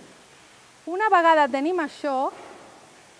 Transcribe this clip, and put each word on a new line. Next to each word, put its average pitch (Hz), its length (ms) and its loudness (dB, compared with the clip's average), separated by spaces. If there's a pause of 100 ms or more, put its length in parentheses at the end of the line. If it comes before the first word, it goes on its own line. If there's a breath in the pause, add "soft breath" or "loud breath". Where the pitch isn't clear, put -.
(880)
Una 381 240 -2
vegada 330 400 4
tenim 311 320 -2
això, 277 480 -6 (880)